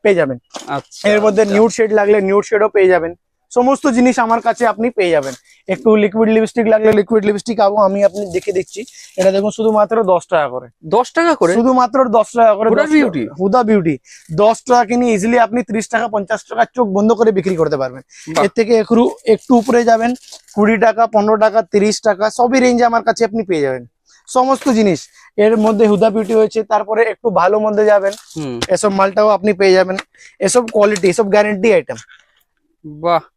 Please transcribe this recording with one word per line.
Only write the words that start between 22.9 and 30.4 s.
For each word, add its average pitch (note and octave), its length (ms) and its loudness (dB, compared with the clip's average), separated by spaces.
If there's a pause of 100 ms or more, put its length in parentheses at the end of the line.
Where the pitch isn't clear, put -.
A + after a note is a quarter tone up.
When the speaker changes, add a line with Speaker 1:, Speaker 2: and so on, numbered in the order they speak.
Speaker 1:
আমার A#3 160 -2
কাছে A3+ 220 -2
আপনি A3+ 200 -6
পেয়ে D#3 160 -2
যাবেন। B2+ 180 -6 (440)
সমস্ত B3+ 420 -2
জিনিস G#3+ 300 2 (380)
এর G#3+ 200 2
মধ্যে G#3+ 340 2
হুদা G#3 180 2
বিউটি G#3+ 240 -4
হয়েছে, A3 300 0
তারপরে G#3 380 -2 (120)
একটু - 140 -8 (140)
ভালো F#3+ 180 2
মধ্যে G#3+ 320 0
যাবেন, G3 220 0 (220)
Speaker 2:
হুম। C#3 200 -8 (200)
Speaker 1:
এসব G3+ 240 -2
মালটাও G3 380 0
আপনি G3+ 160 -2
পেয়ে F#3+ 240 2
যাবেন। F#3 200 0 (420)
এসব A3 240 0 (120)